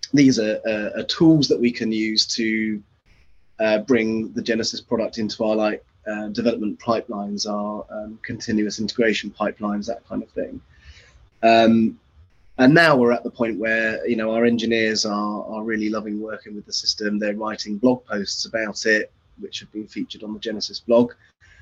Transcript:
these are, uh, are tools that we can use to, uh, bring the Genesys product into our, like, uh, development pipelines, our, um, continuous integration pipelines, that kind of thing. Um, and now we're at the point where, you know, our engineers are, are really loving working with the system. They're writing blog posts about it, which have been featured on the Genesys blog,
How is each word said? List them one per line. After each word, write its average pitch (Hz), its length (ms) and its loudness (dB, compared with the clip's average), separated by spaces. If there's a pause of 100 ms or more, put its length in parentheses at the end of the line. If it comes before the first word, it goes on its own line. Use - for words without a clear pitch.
(120)
these 135 280 6
are, 107 260 -2
uh, 107 320 -4
are 107 60 -6
tools 160 420 4
that 135 140 0
we 120 100 4
can 113 220 -4
use 110 340 0
to, 110 560 -2 (800)
uh, 107 180 2
bring 110 540 0
the 120 100 -6
Genesys 113 420 -4
product 110 340 -4
into 110 260 -4
our, 107 100 0
like, 107 300 -2 (260)
uh, 107 160 -8
development 107 540 -2
pipelines, 104 680 -4
our, 104 440 -6
um, 107 320 -12
continuous 107 560 -2
integration 107 500 0
pipelines, 104 560 -4
that - 220 -8
kind - 160 -6
of - 60 -20
thing. - 300 -8 (840)
Um, 113 560 6 (580)
and 131 160 8
now 160 220 8
we're 120 160 6
at 120 120 -2
the 117 60 -8
point 113 280 -2
where, 113 480 0
you 117 100 0
know, 110 160 -2
our 113 120 4
engineers 113 640 2
are, 104 380 -4
are 107 180 -10
really 110 260 -2
loving 107 320 -6
working 107 360 -12
with 104 100 -14
the 104 60 -16
system. 104 460 -2
They're 104 180 -2
writing 107 420 -6
blog 123 260 2
posts 101 400 -6
about 107 400 -6
it, 107 260 0 (300)
which - 200 -12
have 101 120 -18
been 104 160 -10
featured 104 340 -12
on 107 120 -10
the 104 40 -12
Genesys 104 460 -10
blog, 120 300 4 (480)